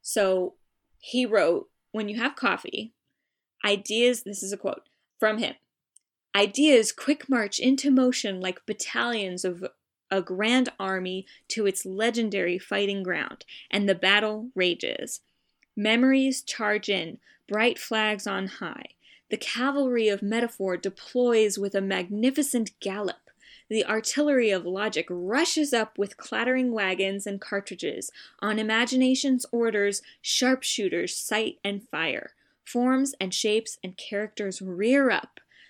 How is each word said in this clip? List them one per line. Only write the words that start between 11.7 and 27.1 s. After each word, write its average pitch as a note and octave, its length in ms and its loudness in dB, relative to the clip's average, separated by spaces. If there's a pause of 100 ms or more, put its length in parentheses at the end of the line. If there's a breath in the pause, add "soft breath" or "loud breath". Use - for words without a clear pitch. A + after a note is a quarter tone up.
legendary G3 720 0
fighting G3 460 -2
ground, E3+ 420 -6 (240 loud breath)
and G3+ 180 0
the G3 60 4
battle G#3+ 600 2
rages. - 680 -2 (540)
Memories C4 640 2
charge G#3 480 -4
in, F3 300 -4 (280 soft breath)
bright A3 300 2
flags G#3+ 480 -2
on F#3+ 220 -2
high. - 480 -12 (340 soft breath)
The G#3+ 80 -2
cavalry B3+ 680 0
of G3+ 160 2
metaphor G3+ 540 -2
deploys A3 840 2
with G3+ 160 -4
a G3 60 2
magnificent G#3 1000 0
gallop. - 500 -6 (400 loud breath)
The A3 160 0
artillery B3 640 2
of F#3+ 160 0
logic F#3 460 -2
rushes C4 640 0
up A3 260 -2
with G3 180 -4
clattering B3 540 0
wagons G3 560 -2